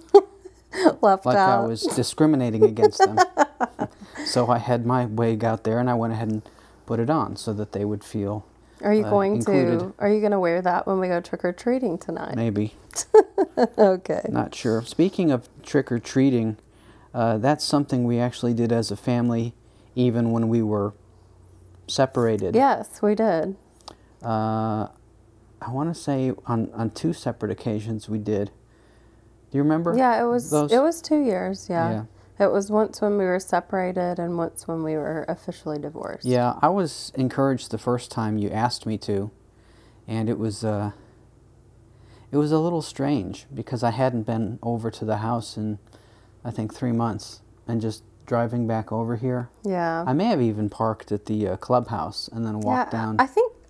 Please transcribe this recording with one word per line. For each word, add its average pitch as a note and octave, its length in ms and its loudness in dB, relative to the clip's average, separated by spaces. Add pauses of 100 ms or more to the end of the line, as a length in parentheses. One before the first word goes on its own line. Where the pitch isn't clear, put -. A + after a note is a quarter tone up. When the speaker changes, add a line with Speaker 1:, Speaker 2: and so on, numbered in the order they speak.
(1000)
Speaker 1:
Left G3 260 2
Speaker 2:
like B2+ 120 2
I F#3+ 160 2
Speaker 1:
out. G3+ 140 0
Speaker 2:
was A2 140 -4
discriminating C3 840 0
against - 340 4
them. F#4+ 260 4
Speaker 1:
<laughs> C#4+ 640 -2 (380)
Speaker 2:
So A#2+ 220 2
I A#2+ 100 4
had A#2+ 280 0
my B2 200 2
wig A2+ 380 0
out A2+ 200 0
there, A2+ 140 2
and B2 100 2
I B2 60 2
went A2+ 180 0
ahead A2+ 160 -2
and A2 140 -2 (420)
put A2+ 160 -2
it A#2 100 0
on D3 260 0
so - 180 -6
that G#2 180 -6
they G2+ 120 -2
would G#2 200 -4
feel, G#2 400 -6 (380)
Speaker 1:
Are G#3 100 2
you G#3+ 140 4
Speaker 2:
uh, - 40 -2
Speaker 1:
going G3+ 260 2
Speaker 2:
included. F#3 440 2
Speaker 1:
to, F#3 180 -8
are G3+ 120 0
you G#3+ 100 2
gonna G#3 200 2
wear F3 220 2
that F3+ 240 0
when F#3+ 140 0
we F#3 80 0
go F3 120 0
trick-or-treating F#3 800 -2
tonight? E3 380 -8
Speaker 2:
Maybe. A2 420 0
Speaker 1:
<laughs> - 60 -20 (960)
Okay. F#3+ 500 4
Speaker 2:
Not A#2+ 260 -2
sure. A2+ 280 0
Speaking F3 480 2
of B2+ 180 0 (140)
trick-or-treating, B2 960 2 (560)
uh, A2+ 240 2
that's C#3 260 2
something C#3 400 2
we A#2+ 140 2
actually A#2+ 340 0
did A#2 180 2
as A#2 200 2
a G2+ 60 -4
family, A#2+ 580 0 (400)
even A#2+ 360 2
when A2+ 180 2
we A#2 140 2
were G#2 300 0 (960)
separated. A2+ 680 2
Speaker 1:
Yes, B3 480 2
we G#3 120 4
did. F#3+ 420 0 (680)
Speaker 2:
Uh, A2 640 0 (720)
I A#2 100 -10
wanna D3 240 -2
say C3 380 0 (140)
on, A#2 280 0
on A2 160 -2
two D#3+ 240 -2
separate A2 360 -4
occasions G#2+ 600 -6
we A2 80 -2
did. G#2 320 -2 (1000)
Do C#3 80 -2
you C#3 40 4
remember D#3+ 340 2
Speaker 1:
Yeah, A#3+ 260 4
it A#3+ 40 0
was, A#3+ 240 0
Speaker 2:
those? D3 220 2
Speaker 1:
it A#3+ 100 6
was E4 180 0
two D4+ 220 0
years, F#3+ 480 -2
yeah. E3 200 0
Speaker 2:
Yeah. A2 140 -2 (420)
Speaker 1:
It - 60 2
was G3+ 180 0
once G#3+ 300 0
when G#3 160 2
we G3 80 2
were F3+ 160 2
separated F3+ 800 -2
and E3+ 180 -2
once - 320 -6
when E3 140 -4
we D#3 140 -2
were D3+ 320 -4
officially E3+ 500 -8
divorced. - 480 -10
Speaker 2:
Yeah, B2 340 2
I D3 80 6
was F3+ 460 -2
encouraged C3 560 0
the A2 80 -4
first A#2+ 320 -2
time G#2+ 260 -2
you G#2 140 0
asked A2+ 340 -2
me A2 140 -4
to, G2 320 -4 (760)
and A2 220 -2
it A#2 100 -2
was, G#2+ 240 -4
uh, G#2 280 -2 (1400)
it C#3 60 0
was D3 160 2
a D#3+ 60 6
little E3 240 0
strange C3+ 720 -4
because B2 280 -6
I A#2+ 80 2
hadn't B2 340 0
been A2+ 380 -2
over A2+ 280 -4
to - 140 -8
the G#2+ 140 0
house A2+ 380 -4
in, G#2+ 220 -4 (640)
I B2 60 -8
think, A2 240 -6
three B2 180 -4
months, A#2 480 -4 (260)
and A#2 140 -2
just G#2+ 220 -4 (240)
driving A#2+ 400 0
back A2 260 -2
over A#2 240 -2
here. B2 320 -2 (160)
Speaker 1:
Yeah. E3+ 420 -2
Speaker 2:
I C3 60 0
may E3 140 2
have F#3+ 160 2
even G#2+ 260 0
parked A2 440 -2
at G#2 140 -4
the, G#2+ 220 0
uh, F#2 80 -2
clubhouse A2+ 720 -2
and A2+ 160 -6
then G#2+ 160 -4
walked A3+ 320 0
Speaker 1:
Yeah, - 80 -2
Speaker 2:
down. A2 180 -4
Speaker 1:
I C4 80 4
think, A4+ 260 2 (180)